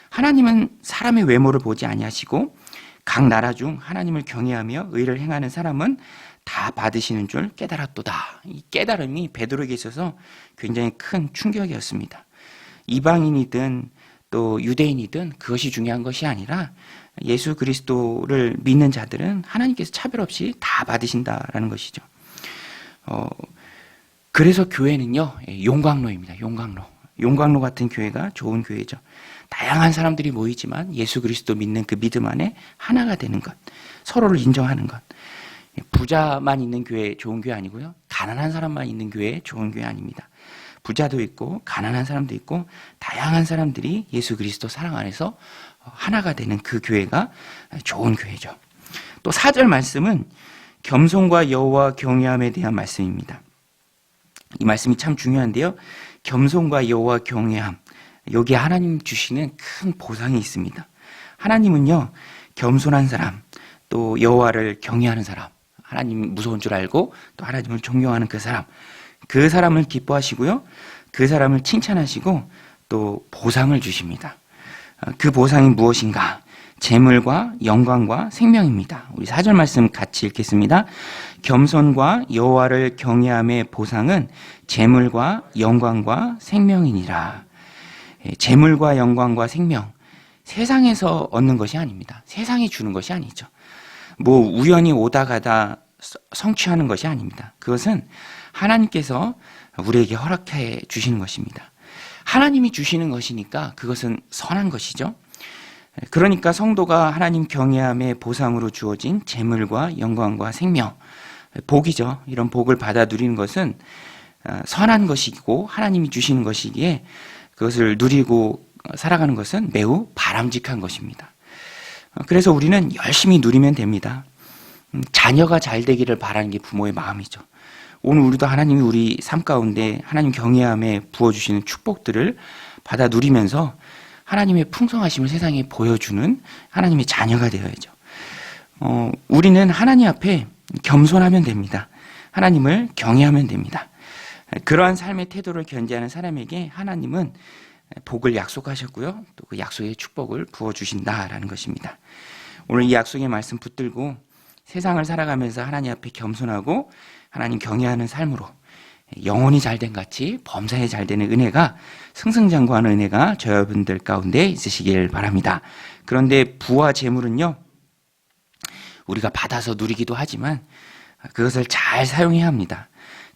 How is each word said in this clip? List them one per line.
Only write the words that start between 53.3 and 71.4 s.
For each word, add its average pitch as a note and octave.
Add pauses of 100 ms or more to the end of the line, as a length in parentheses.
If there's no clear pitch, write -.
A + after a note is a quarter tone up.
이 A2
말씀이 A2
참 D3+
중요한데요. C3 (460)
겸손과 C#3
여호와 A#2+
경외함, A2 (560)
여기에 A#2+
하나님 E3
주시는 C3+
큰 -
보상이 A#2
있습니다. F#2 (520)
하나님은요, E3+ (440)
겸손한 C3+
사람, G#2+ (460)
또 A2+
여호와를 A2+
경외하는 A#2
사람, F#2 (320)
하나님 A2
무서운 G#2+
줄 -
알고 F#2+ (240)
또 -
하나님을 A#2
존경하는 A#2+
그 A2
사람, A2 (640)
그 C#3+
사람을 E3
기뻐하시고요. C#3 (480)
그 C3
사람을 C#3